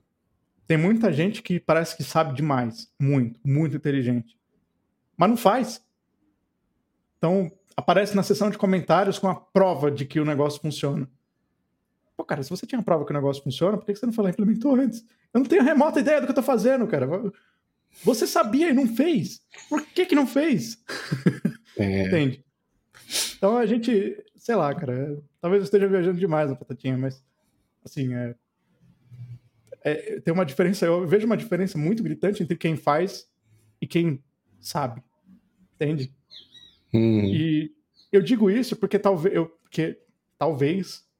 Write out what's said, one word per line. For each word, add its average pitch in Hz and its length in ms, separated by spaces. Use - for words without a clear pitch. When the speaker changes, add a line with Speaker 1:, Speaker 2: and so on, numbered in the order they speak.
Speaker 1:
Tem 160 100
muita 202 360
gente 170 300
que 175 160
parece 160 380
que 147 80
sabe 151 300
demais, 127 640
muito, 139 460
muito 143 320
inteligente, 127 600
mas 180 140
não 240 60
faz. 226 460
Então, 180 340
aparece 196 380
na 196 80
seção 202 280
de 202 80
comentários 190 600
com 196 100
a 185 60
prova 170 560
de 143 140
que 156 160
o 151 40
negócio 143 360
funciona. 143 480
Pô, - 80
cara, 143 180
se 131 80
você 185 160
tinha 240 160
prova 160 220
que - 80
o - 20
negócio 139 280
funciona, 170 340
por 196 100
que 202 80
você 220 120
não 233 60
falou, 208 180
implementou 220 440
antes? 247 300
Eu 240 80
não 269 60
tenho 339 160
a - 20
remota 302 360
ideia 285 200
do 254 60
que 269 60
eu - 40
tô 269 60
fazendo, 254 440
cara. 135 200
Você 262 220
sabia 320 440
e 262 40
não 269 120
fez? 254 540
Por 294 180
que - 200
que - 80
não 285 120
fez? 269 600
<laughs> - 720
Speaker 2:
É. 98 280
Speaker 1:
Entende? 147 360
Então 214 200
a 240 80
gente, 226 520
sei - 220
lá, 147 180
cara, 139 180
é, 143 240
talvez 190 200
eu 196 40
esteja 196 220
viajando 185 320
demais 156 320
na 131 60
batatinha, 131 420
mas, 135 240
assim, 131 320
é, 120 180
é, - 360
tem 165 140
uma 185 100
diferença, 180 420
eu 175 200
vejo 202 180
uma 220 120
diferença 185 420
muito 190 240
gritante 175 400
entre 170 140
quem 160 200
faz 160 540
e 151 60
quem 170 340
sabe, 127 420
entende? 147 360
Speaker 2:
Hum. 113 340
Speaker 1:
E 156 460
eu 202 100
digo 202 300
isso 240 240
porque 196 240
talvez, 196 360
eu, 165 120
porque - 540
talvez, 151 720